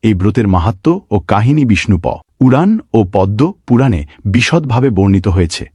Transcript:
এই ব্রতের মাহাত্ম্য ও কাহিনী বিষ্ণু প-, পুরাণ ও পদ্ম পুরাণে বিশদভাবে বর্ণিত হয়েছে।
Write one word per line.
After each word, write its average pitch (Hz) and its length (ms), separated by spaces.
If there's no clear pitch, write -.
এই 110 100
ব্রতের 104 340
মাহাত্ম্য 92 440
ও 104 100
কাহিনী 127 440
বিষ্ণু 104 340
প-, - 240
পুরাণ 135 360
ও 117 100
পদ্ম 98 360
পুরাণে 120 360
বিশদভাবে 123 680
বর্ণিত 98 380
হয়েছে। 90 360